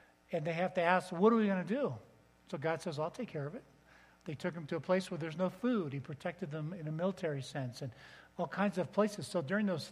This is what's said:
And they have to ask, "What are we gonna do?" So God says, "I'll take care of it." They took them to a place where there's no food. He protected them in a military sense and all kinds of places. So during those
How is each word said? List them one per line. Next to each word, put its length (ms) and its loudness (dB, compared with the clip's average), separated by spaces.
And 120 0
they 100 0
have 200 0
to 60 2
ask, 320 4
"What 200 8
are 40 6
we 100 6
gonna 180 2
do?" 300 0
So 60 -4
God 240 0
says, 180 -6
"I'll 120 -2
take 180 -6
care 180 -4
of 80 -8
it." 80 -10
They 100 -6
took 200 -4
them 140 -8
to 80 -2
a 40 -2
place 300 2
where 80 -4
there's 180 -4
no 140 2
food. 420 0
He 80 -4
protected 500 -6
them 220 -4
in 160 -6
a 40 -4
military 500 0
sense 400 -6
and 100 -6
all 80 0
kinds 320 0
of 120 0
places. 360 2
So 160 0
during 240 0
those 260 0